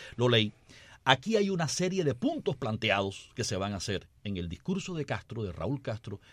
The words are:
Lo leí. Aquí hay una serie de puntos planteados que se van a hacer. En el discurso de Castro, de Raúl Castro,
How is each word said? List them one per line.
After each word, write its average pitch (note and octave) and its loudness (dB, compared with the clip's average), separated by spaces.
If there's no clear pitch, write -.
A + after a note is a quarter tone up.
Lo A#2+ 4
leí. A2 4
Aquí C3+ 4
hay G3+ 4
una E3+ 0
serie F#3 0
de C#3 2
puntos B3+ -2
planteados G2+ 0
que A2+ -2
se F#2+ -2
van G2+ -2
a - -4
hacer. F#2 -6
En G2+ -4
el F2 -4
discurso F3+ -4
de D3+ -4
Castro, A#2 -6
de F#2+ -4
Raúl A2 -4
Castro, G#2+ -8